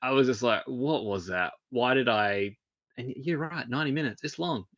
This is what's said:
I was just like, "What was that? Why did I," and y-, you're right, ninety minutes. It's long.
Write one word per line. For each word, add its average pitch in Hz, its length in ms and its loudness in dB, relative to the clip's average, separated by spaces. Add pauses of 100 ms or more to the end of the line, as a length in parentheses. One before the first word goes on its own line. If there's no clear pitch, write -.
I 127 80 -2
was 135 160 6
just 120 160 0
like, 113 240 4
"What 131 380 -2
was 98 240 -4
that? 90 240 -2 (180)
Why 123 240 2
did 131 140 4
I," 101 480 2 (400)
and 123 100 -8
y-, 131 120 -8
you're 151 200 -2
right, 156 300 -6
ninety 139 240 0
minutes. 139 320 -2
It's 151 160 -8
long. 156 240 -2 (140)